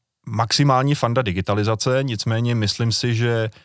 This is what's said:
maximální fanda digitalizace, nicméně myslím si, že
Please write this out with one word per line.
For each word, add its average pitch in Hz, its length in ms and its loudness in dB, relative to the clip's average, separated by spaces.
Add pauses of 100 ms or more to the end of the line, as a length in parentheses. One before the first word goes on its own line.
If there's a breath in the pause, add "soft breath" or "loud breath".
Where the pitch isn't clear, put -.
(260)
maximální 131 680 2
fanda 123 280 0
digitalizace, 104 800 0
nicméně 117 520 -2
myslím 113 380 0
si, 120 220 0
že 113 360 0 (140 soft breath)